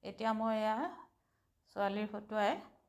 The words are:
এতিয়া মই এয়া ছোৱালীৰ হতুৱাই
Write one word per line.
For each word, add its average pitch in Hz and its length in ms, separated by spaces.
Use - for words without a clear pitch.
এতিয়া 220 280
মই 220 240
এয়া 214 200
ছোৱালীৰ 202 360
হতুৱাই 208 400